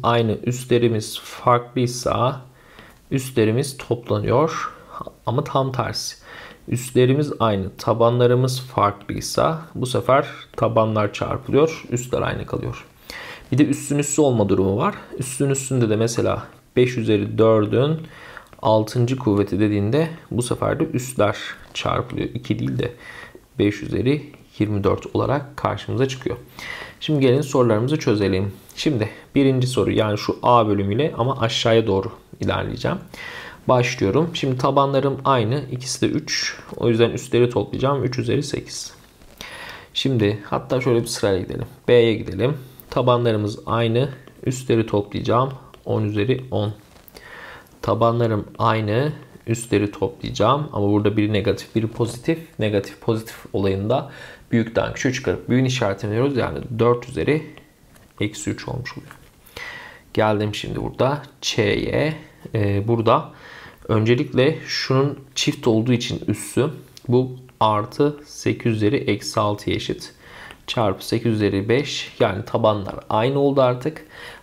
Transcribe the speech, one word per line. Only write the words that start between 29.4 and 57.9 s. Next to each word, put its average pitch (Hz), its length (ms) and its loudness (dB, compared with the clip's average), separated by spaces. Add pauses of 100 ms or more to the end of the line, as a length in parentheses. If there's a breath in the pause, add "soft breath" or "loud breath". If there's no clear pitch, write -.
soru, 104 240 2
yani 104 280 2
şu - 240 -4
A 117 260 4
bölümüyle 104 500 0
ama 127 220 0
aşağıya 113 460 4
doğru 98 260 0 (280)
ilerleyeceğim. 101 580 -2 (720 loud breath)
Başlıyorum. 123 640 2
Şimdi 131 240 -2
tabanlarım 139 640 2
aynı. 131 460 2
İkisi - 300 -6
de - 60 2
üç. - 520 -2 (180)
O - 120 0
yüzden 117 220 4
üstleri 120 400 2
toplayacağım. 127 540 -2
Üç 127 140 -4
üzeri 120 240 0
sekiz. - 520 -8 (1000 loud breath)
Şimdi 113 500 2
hatta 131 360 -2
şöyle 120 200 2
bir 117 60 -2
sırayla 98 340 0
gidelim. - 260 -6 (220)
B'ye 117 260 6
gidelim. 110 420 -2 (340 loud breath)
Tabanlarımız 117 760 2
aynı. 117 420 2 (380)
Üstleri 117 400 2
toplayacağım. 107 640 0 (320)
On 110 200 0
üzeri 107 460 0
on. 104 220 -2 (1080 loud breath)
Tabanlarım 113 640 2 (120)
aynı. 113 540 0 (340)
Üstleri 104 440 0
toplayacağım. 113 840 0
Ama 101 160 0
burada 104 280 2
biri 107 160 2
negatif, 98 420 -2
biri 113 120 0
pozitif. 160 720 -4
Negatif, 104 420 -2
pozitif - 520 -4
olayında 98 580 0 (420 loud breath)
büyükten 110 400 0
küçüğü 131 200 -2
çıkarıp - 360 -4
büyüğün 127 160 2
işaretini 107 460 -2
veriyoruz. 131 260 0
Yani 92 220 -2 (200)
dört 120 300 2
üzeri 147 380 0 (760)